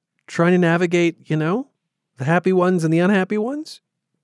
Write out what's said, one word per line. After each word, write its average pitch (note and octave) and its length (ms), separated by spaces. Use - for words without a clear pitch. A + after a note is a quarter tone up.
trying E3+ 260
to F3+ 40
navigate, E3+ 720
you D#3 80
know, F3 300
the B2 80
happy F3+ 280
ones F3+ 300
and D#3+ 100
the E3 60
unhappy F#3+ 380
ones? C#4 440